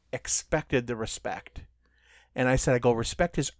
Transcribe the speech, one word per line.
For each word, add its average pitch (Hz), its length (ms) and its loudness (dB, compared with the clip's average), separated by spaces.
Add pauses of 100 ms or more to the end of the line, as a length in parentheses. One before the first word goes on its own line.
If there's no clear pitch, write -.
(120)
expected - 760 -2
the 123 80 -4
respect." - 680 -8 (760)
And 127 120 2
I 131 60 4
said, 131 220 2
I - 20 0
go, 123 140 4
"Respect 117 440 -2
is 143 240 0